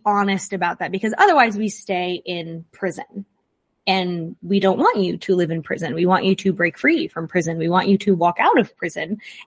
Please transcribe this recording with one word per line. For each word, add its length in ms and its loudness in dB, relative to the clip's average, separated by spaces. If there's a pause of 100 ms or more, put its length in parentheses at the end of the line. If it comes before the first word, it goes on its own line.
honest 480 0
about 240 -2
that, 140 -6
because 260 -4
otherwise 400 6
we 120 -2
stay 540 -4
in 480 -10
prison. 540 -8 (640)
And 560 -2
we 160 2
don't 180 2
want 200 2
you 200 -2
to 180 0
live 140 0
in 140 -4
prison. 320 -6
We 100 0
want 180 2
you 120 2
to 180 -2
break 240 -2
free 300 0
from 200 -10
prison. 300 -2
We 120 -2
want 180 4
you 120 6
to 140 2
walk 260 2
out 200 4
of 180 -2
prison 400 -8 (300)